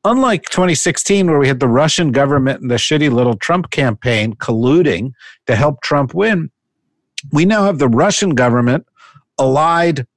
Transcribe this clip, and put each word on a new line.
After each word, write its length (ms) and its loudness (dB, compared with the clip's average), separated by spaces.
unlike 420 0
twenty 300 0
sixteen, 540 0
where 100 2
we 80 2
had 120 -2
the 80 0
Russian 440 0
government 500 0
and 100 -6
the 40 0
shitty 360 0
little 240 2
Trump 340 -4
campaign 640 -2
colluding 760 0
to 100 0
help 280 -2
Trump 320 -2
win, 340 -2
we 140 2
now 200 2
have 120 0
the 100 2
Russian 440 2
government 540 0
allied 800 0